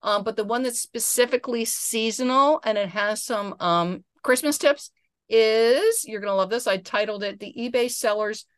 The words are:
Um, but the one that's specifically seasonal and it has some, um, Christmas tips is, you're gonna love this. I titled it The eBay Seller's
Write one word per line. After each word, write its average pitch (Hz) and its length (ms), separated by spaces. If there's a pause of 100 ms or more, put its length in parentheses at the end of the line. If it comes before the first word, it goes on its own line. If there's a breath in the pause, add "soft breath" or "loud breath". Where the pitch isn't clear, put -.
Um, 202 200
but 208 120
the 214 80
one 233 200
that's 240 180
specifically 240 840
seasonal 254 960
and 214 140
it 202 120
has 208 340
some, 202 360
um, 170 440 (200)
Christmas 294 340
tips - 340 (380)
is, 233 760
you're 214 160
gonna 202 140
love 190 140
this. 233 180
I 196 100
titled 208 460
it 202 160
The 208 180
eBay 240 320
Seller's 214 560 (120)